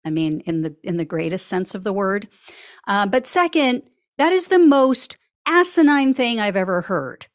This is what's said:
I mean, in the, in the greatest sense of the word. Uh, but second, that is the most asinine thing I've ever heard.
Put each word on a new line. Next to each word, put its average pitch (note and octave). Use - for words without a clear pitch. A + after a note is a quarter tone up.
I D#3
mean, D#3
in E3
the, D#3
in E3+
the E3
greatest E3
sense F#3
of F#3+
the G3+
word. G3+
Uh, G3+
but B3
second, D#4+
that D#4+
is F4+
the F#4
most C4+
asinine D4
thing A#3
I've G3+
ever F#3
heard. C#3+